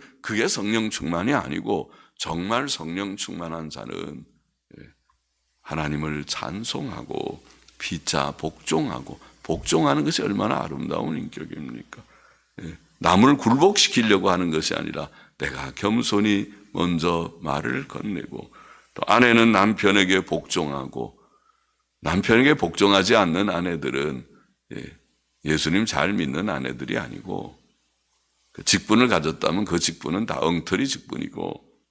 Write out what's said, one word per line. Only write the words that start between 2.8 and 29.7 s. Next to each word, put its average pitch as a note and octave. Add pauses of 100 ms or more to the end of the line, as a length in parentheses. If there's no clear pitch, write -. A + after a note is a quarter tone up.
충만한 E2
자는, - (540)
예, - (760)
하나님을 D2+
찬송하고 - (360)
피차 C#2+
복종하고, - (240)
복종하는 C#3+
것이 D#3+
얼마나 G2+
아름다운 -
인격입니까? - (600)
예, E2 (220)
남을 G#2
굴복시키려고 A#2
하는 F2+
것이 D#2+
아니라 D2+ (300)
내가 C2+
겸손히 G#2 (200)
먼저 E2+
말을 D#2
건네고, - (420)
또 -
아내는 A#2
남편에게 G2
복종하고, C#2 (840)
남편에게 A2+
복종하지 G2
않는 F#2+
아내들은, D2 (480)
예, - (460)
예수님 D#2
잘 D#2+
믿는 G#2
아내들이 C2+
아니고, - (960)
그 -
직분을 A2
가졌다면 F2
그 E2+